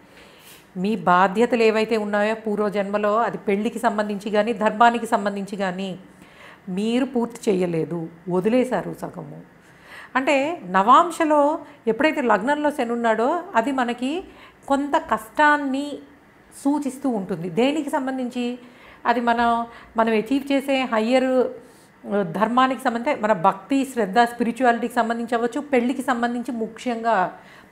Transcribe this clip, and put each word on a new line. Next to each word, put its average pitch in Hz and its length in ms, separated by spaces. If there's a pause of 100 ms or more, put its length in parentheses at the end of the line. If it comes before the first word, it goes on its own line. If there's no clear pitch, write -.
(760)
మీ 202 200
బాధ్యతలు 196 680
ఏవైతే 220 340
ఉన్నాయో 208 380
పూర్వజన్మలో, 208 840
అది 208 220
పెళ్ళికి 214 400
సంబంధించి 208 520
కానీ 208 220
ధర్మానికి 220 540
సంబంధించి 202 500
కానీ 185 420 (720)
మీరు 226 340
పూర్తి 233 460
చేయలేదు, 165 580 (200)
వదిలేశారు 185 720
సగము. 156 400 (760)
అంటే 285 440 (100)
నవాంశలో 302 880 (280)
ఎప్పుడైతే 277 340
లగ్నంలో 262 500
శని 247 220
ఉన్నాడో 233 500 (120)
అది 233 180
మనకి 254 520 (440)
కొంత 285 280 (140)
కష్టాన్ని 285 880 (680)
సూచిస్తూ 277 440
ఉంటుంది. 185 420
దేనికి 277 400
సంబంధించి? 254 680 (480)
అది 240 140
మనం, 233 460 (300)
మనం 226 160
అచీవ్ 269 400
చేసే 269 300
హయ్యర్, 254 680 (600)
ఆ, 202 140
ధర్మానికి 226 580
సంబంధించి, 240 400
మన 214 120
భక్తి, 196 520
శ్రద్ధ, 214 340
స్పిరిచువాలిటీకి 233 760
సంబంధించి 233 400
అవ్వచ్చు, 240 260
పెళ్ళికి 254 420
సంబంధించి 240 500
ముఖ్యంగా 226 840 (340)